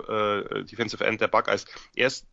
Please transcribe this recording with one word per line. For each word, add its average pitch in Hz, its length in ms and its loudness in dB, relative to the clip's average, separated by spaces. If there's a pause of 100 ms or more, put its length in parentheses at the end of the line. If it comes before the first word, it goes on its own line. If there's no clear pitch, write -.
äh, 104 560 0
Defensive 113 400 -4
End 110 160 2
der 110 80 2
Buckeyes. 101 380 2 (280)
Erst, 127 380 2